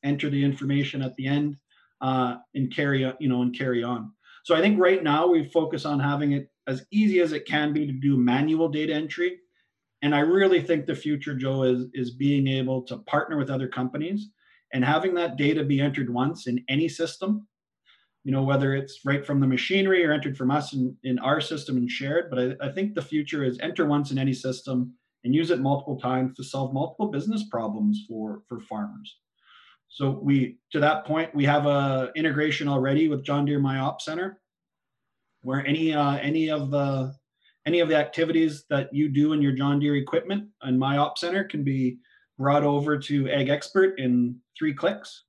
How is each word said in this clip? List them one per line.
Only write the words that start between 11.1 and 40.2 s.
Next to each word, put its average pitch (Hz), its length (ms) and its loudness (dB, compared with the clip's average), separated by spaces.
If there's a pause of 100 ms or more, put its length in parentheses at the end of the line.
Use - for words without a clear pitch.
Joe, 135 300 0
is, 127 280 2
is 123 200 -6
being 139 340 2
able 131 360 -2
to 123 160 -10
partner 151 380 -2
with 135 140 -2
other 131 180 -4
companies 151 600 -6 (440)
and 127 120 0
having 160 300 2
that 170 220 -2
data 147 280 0
be 139 160 2
entered 139 280 0
once 131 380 -2
in 123 220 -4
any 151 200 0
system, 190 600 -4 (760)
you 135 80 -4
know, 135 140 2
whether 135 320 2
it's 139 280 -8
right 139 220 0
from 139 140 2
the 139 80 4
machinery 185 560 2
or 151 80 2
entered 143 240 -2
from 131 160 0
us 143 200 -2
in, 127 300 -2
in 127 160 -2
our 143 220 2
system 143 360 -4
and 120 140 0
shared. 156 400 -2
But 131 80 -2
I, 127 300 -2
I 139 40 -8
think 208 220 -4
the 160 80 -4
future 147 400 -2
is 123 160 -2
enter 156 280 -2
once 143 260 0
in 135 60 0
any 135 160 0
system 127 600 -4 (300)
and 123 100 2
use 160 160 2
it 175 80 2
multiple 139 400 -2
times 127 380 -2
to 127 80 -12
solve 131 280 -4
multiple 151 360 -4
business 196 420 -2
problems 104 580 -2
for, 110 400 -8
for 117 120 -10
farmers. - 560 -10 (720)
So 139 340 -4
we, 139 360 2 (120)
to 147 100 0
that 151 260 2
point, 160 280 -2
we 143 120 2
have 147 200 4
a 139 480 0
integration 151 540 0
already 139 400 2
with 139 160 -2
John 143 220 0
Deere 143 120 0
My 135 200 0
Op 135 220 -4
Center, 180 380 -8 (1040)
where 135 240 -4
any, 160 260 2
uh, 143 260 2
any 156 320 0
of 143 200 -2
the, 139 440 -2 (500)
any 170 160 2
of 165 80 2
the 156 80 4
activities 160 720 0
that 139 240 -2
you 147 160 2
do 147 240 2
in 151 80 2
your 143 120 4
John 139 260 0
Deere 143 180 2
equipment 170 520 -2 (120)